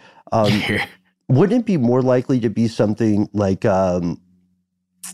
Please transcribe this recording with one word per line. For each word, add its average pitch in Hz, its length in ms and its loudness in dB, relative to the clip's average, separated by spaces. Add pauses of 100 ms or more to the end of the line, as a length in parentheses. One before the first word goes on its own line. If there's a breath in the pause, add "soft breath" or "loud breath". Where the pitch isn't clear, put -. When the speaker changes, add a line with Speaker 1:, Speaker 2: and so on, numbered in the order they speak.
(320 soft breath)
Speaker 1:
Um, 110 180 2
Speaker 2:
<laughs> - 800 -6
Speaker 1:
wouldn't 185 320 2
it 226 60 -6
be 196 100 0
more 123 260 2
likely 127 380 0
to 120 100 -2
be 113 180 0
something 107 640 0
like, 98 320 -2
um, 90 560 0 (920)